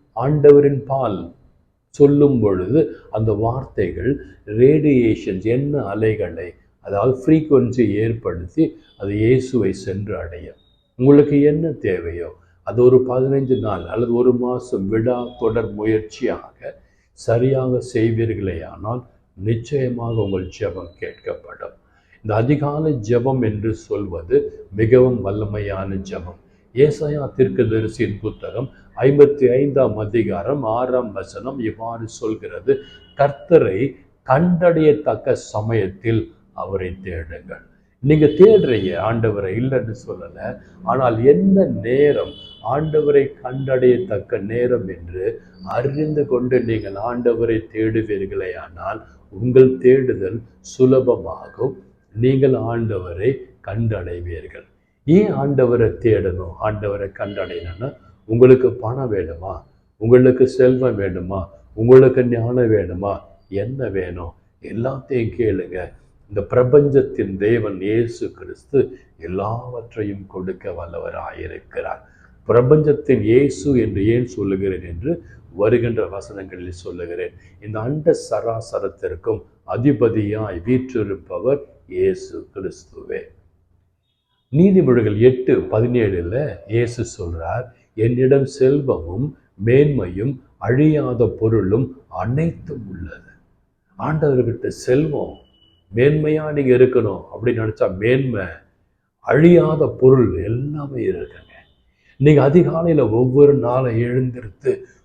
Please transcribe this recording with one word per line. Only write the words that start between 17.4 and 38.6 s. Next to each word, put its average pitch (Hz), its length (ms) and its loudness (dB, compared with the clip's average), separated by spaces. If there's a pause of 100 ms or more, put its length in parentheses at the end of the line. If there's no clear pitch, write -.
செய்வீர்களே 110 720 -2
ஆனால் 113 420 -10 (280)
நிச்சயமாக 117 800 -4
உங்கள் 95 460 -4
ஜெபம் 90 300 -8 (100)
கேட்கப்படும். - 760 -14 (420)
இந்த 107 200 -6
அதிகாலை 143 640 0 (100)
ஜெபம் 120 340 0
என்று 107 300 -2
சொல்வது 101 1040 -4
மிகவும் 117 500 4
வல்லமையான 101 760 -6 (100)
ஜெபம். - 280 -12 (340)
ஏசாயா 147 640 0
தீர்க்கதரிசியின் 110 840 0
புத்தகம் 107 480 -8 (280)
ஐம்பத்தி 143 540 6
ஐந்தாம் 127 460 0
அதிகாரம் 107 640 -2
ஆறாம் 120 480 -2
வசனம் 120 480 -12
இவ்வாறு 113 480 -8
சொல்கிறது, 107 680 -4 (400)
"கர்த்தரை 135 800 2 (320)
கண்டடையத்தக்க 156 1040 2
சமயத்தில் 110 1000 -2 (200)
அவரை 92 480 -8
தேடுங்கள்." - 600 -14 (380)
நீங்க 151 260 4
தேடுறீங்க 135 720 6